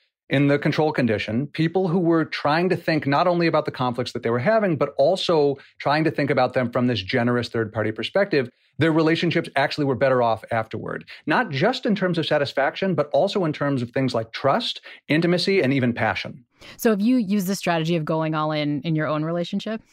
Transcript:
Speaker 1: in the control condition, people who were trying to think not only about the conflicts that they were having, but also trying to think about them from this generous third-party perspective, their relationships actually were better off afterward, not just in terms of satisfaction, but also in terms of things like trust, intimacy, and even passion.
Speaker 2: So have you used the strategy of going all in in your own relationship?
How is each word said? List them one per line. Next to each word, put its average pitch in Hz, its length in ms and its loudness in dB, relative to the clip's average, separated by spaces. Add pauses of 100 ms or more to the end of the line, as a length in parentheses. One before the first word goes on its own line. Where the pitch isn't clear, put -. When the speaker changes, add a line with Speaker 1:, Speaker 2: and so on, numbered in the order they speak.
(300)
Speaker 1:
in 143 160 4
the 143 120 4
control 151 340 0
condition, 113 560 0
people 165 400 0
who 165 100 0
were 165 260 2
trying 160 460 0
to 165 60 0
think 156 300 -2
not 143 200 2
only 175 200 2
about 156 200 2
the 151 40 -6
conflicts 123 420 -4
that 120 100 -8
they 117 80 0
were 120 80 0
having, 196 380 2
but 143 200 -2
also 147 600 2 (220)
trying 151 260 0
to 156 60 2
think 147 200 0
about 127 240 2
them 123 160 0
from 123 160 0
this 117 160 0
generous 120 460 0
third-party 107 440 -2
perspective, 147 560 0 (300)
their 160 140 4
relationships 165 640 2
actually 143 280 0
were 135 100 0
better 127 280 2
off 113 280 0
afterward, 110 540 -6 (220)
not 190 240 0
just 170 340 0
in 226 100 2
terms 180 220 0
of 160 80 0
satisfaction, 151 680 -2
but 147 180 -2
also 190 320 2
in 156 80 0
terms 143 300 -2
of 120 80 -6
things 131 240 -2
like 113 180 -4
trust, 180 480 -2 (280)
intimacy, 175 520 2
and 131 140 2
even 123 180 0
passion. 110 500 -4 (360)
Speaker 2:
So 233 120 2
have 202 100 2
you 240 160 4
used 202 320 0
the 196 80 -2
strategy 170 400 0
of 156 100 -2
going 160 280 -2
all 156 180 -2
in 147 300 -2
in 165 120 -2
your 156 140 0
own 151 160 -2
relationship? 175 580 -6 (100)